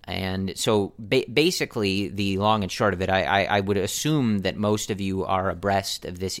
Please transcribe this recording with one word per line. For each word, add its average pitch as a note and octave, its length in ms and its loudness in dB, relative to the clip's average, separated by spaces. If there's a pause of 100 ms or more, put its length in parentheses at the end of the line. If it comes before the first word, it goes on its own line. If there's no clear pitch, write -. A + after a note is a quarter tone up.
And F#2+ 520 -4
so G#2 440 2
ba-, A2+ 320 0
basically, A2 800 0
the G2 280 -2
long G#2+ 240 2
and F#2 100 -4
short G#2 220 0
of F2+ 80 -4
it, F#2+ 80 -2
I, F#2+ 140 2
I, G2 340 2
I - 20 4
would G2 180 0
assume A2+ 600 0
that F#2 160 -2
most G#2 360 0
of G2 100 -4
you F#2+ 240 -2
are F#2+ 240 0
abreast F#2+ 560 -2
of F2 140 -8
this F#2 220 -4